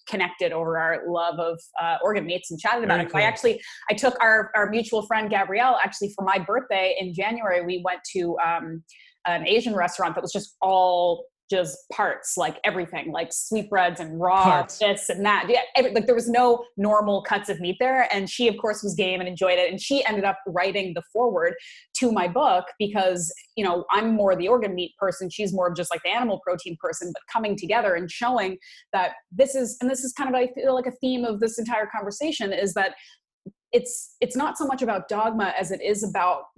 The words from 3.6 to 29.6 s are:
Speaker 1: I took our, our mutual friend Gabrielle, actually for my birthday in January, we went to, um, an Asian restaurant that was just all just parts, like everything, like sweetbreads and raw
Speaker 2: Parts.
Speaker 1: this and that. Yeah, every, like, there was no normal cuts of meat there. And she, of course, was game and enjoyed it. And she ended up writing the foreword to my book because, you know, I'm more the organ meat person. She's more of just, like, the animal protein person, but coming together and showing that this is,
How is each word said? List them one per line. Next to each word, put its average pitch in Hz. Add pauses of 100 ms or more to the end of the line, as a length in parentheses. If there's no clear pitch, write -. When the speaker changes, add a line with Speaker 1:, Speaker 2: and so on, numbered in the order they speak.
Speaker 1:
I 214
took 247
our, 220
our 208
mutual 220
friend 220
Gabrielle, 214
actually 202
for 196
my 190
birthday 196
in 185
January, 196
we 180
went 180 (140)
to, 175
um, 165 (440)
an 165
Asian 220
restaurant 175
that 175
was 180
just -
all 180 (240)
just 175 (160)
parts, -
like 160
everything, 165
like 170
sweetbreads 196
and 160
raw 185
Speaker 2:
Parts. 175
Speaker 1:
this 202
and 185
that. 202
Yeah, 240 (160)
every, 247
like, 220
there 247
was 233
no 240 (140)
normal 208
cuts 208
of 165
meat 180
there. 262
And 190
she, 240
of 208
course, 214
was 196
game 185
and 180
enjoyed 180
it. 180
And 190
she 277
ended 208
up 196
writing 190
the 170 (100)
foreword 196 (440)
to 247
my 190
book 180 (140)
because, 190 (240)
you 214
know, 175
I'm 220
more 196
the 175
organ 214
meat 180
person. 185
She's 202
more 180
of 170
just, 175
like, 170
the 175
animal 226
protein 175
person, 175
but - (100)
coming 214
together 202
and 175
showing 220 (380)
that 185 (180)
this 262
is, 254